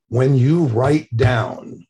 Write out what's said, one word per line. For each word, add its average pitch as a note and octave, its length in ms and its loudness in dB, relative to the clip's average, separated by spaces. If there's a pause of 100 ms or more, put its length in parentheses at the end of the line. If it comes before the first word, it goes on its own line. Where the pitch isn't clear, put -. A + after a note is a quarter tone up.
When C3 260 2
you D3 300 2
write C3+ 500 0
down A2 760 -2